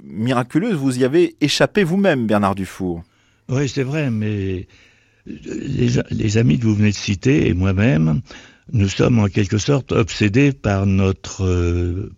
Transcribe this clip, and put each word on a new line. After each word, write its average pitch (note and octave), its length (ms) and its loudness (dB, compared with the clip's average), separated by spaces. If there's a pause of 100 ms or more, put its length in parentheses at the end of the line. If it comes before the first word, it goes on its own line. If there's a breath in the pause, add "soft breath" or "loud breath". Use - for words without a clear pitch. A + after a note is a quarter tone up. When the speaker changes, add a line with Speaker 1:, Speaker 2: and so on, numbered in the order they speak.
Speaker 1:
miraculeuse, B2 720 -2
vous C3+ 240 -2
y C3 60 2
avez E3 360 2
échappé D3 420 2
vous-même, E3 440 2
Bernard G2+ 300 2
Dufour. F2+ 460 -6 (460)
Speaker 2:
Oui, C3 200 -2
c'est C3+ 160 -4
vrai, C#3+ 260 -4
mais, G#2 560 -4 (600 soft breath)
euh, - 40 -14 (140)
les, - 420 -2 (220)
les G#2 260 -2
amis C3 220 4
que A#2 60 -2
vous A2 100 2
venez G#2 160 2
de G2+ 40 -2
citer B2 540 0
et F#2+ 60 0
moi-même, A#2 680 2 (520 loud breath)
nous G2+ 160 2
sommes B2 300 2
en G2+ 100 2
quelque G#2 300 0
sorte C#3 340 -2
obsédés A#2+ 600 2
par G2+ 320 -2
notre, F#2+ 600 0
euh, F2 720 -2